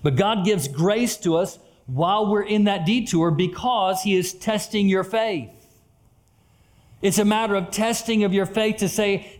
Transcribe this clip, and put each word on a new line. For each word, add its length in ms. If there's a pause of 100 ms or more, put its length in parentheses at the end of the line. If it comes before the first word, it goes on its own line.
But 120
God 300
gives 220
grace 500
to 180
us 220 (280)
while 460
we're 120
in 220
that 200
detour 460
because 720
he 120
is 180
testing 540
your 160
faith. 460 (1500)
It's 160
a 80
matter 300
of 160
testing 520
of 100
your 120
faith 320
to 120
say, 500